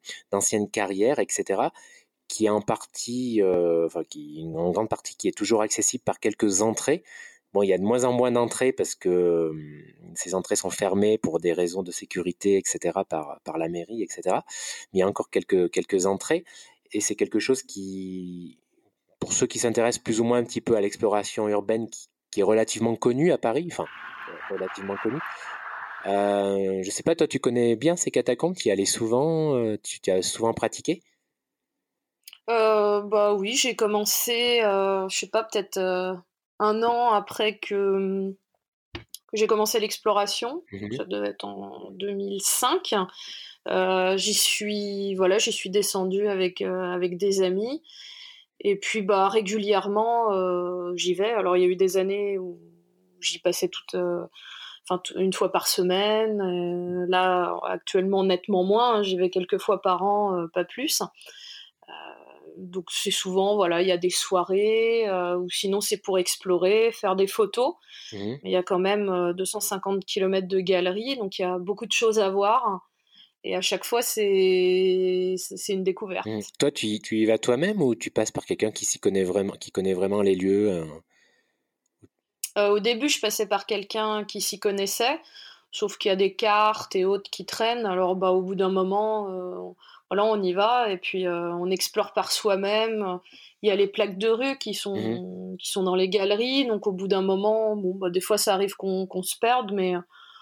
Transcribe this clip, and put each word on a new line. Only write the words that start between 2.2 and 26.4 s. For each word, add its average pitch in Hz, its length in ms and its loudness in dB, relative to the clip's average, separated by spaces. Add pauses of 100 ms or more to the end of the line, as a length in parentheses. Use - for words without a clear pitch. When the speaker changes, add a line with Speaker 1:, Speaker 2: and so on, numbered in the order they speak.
Speaker 1:
qui - 200 -2
est - 20 4
en 104 140 2
partie, 120 800 -2
euh, 87 440 2
enfin, - 180 -4
qui, - 520 -12
en 170 140 0
grande 107 180 0
partie, - 280 -8
qui - 120 -4
est 87 80 -2
toujours 107 240 2
accessible 107 420 -2
par - 160 -2
quelques 101 440 0
entrées. 113 420 0 (480)
Bon, 101 100 2
il 101 60 2
y 92 60 4
a - 20 4
de 90 60 -2
moins 120 220 2
en 123 100 2
moins 123 180 2
d'entrées 120 400 2
parce - 220 -2
que, 85 560 2
hum, 76 320 -12 (320)
ces - 200 -6
entrées 95 220 -2
sont 95 140 -4
fermées 101 480 2
pour 82 200 0
des 85 140 2
raisons 87 300 -2
de 87 80 -10
sécurité, 92 680 -2
et 95 80 2
cetera, 175 400 -2
par, 147 400 -8
par 156 140 -6
la 82 100 -4
mairie, 87 340 -8
et - 60 -6
cetera. 98 360 -4 (480)
Mais 95 60 0
il - 20 6
y - 20 6
a 92 40 4
encore - 220 -2
quelques, 90 420 2
quelques 92 360 0
entrées. 123 380 0 (480)
Et 104 100 -2
c'est 101 120 -4
quelque 104 260 -2
chose 131 220 0
qui, 92 960 -10 (640)
pour - 140 -4
ceux 127 120 2
qui - 120 -4
s'intéressent 117 440 2
plus 113 180 -2
ou 117 40 2
moins 120 140 2
un 120 60 2
petit 120 180 -6
peu 117 140 2
à 107 40 2
l'exploration 101 680 0
urbaine 110 420 -2
qui, - 180 -20 (220)
qui - 100 -2
est - 20 4
relativement 110 540 2
connue 135 360 2
à 131 40 2
Paris, 131 340 -2
enfin, - 140 -6 (680)
relativement 98 520 -6
connue. 123 180 -2 (840)
Euh, 98 760 0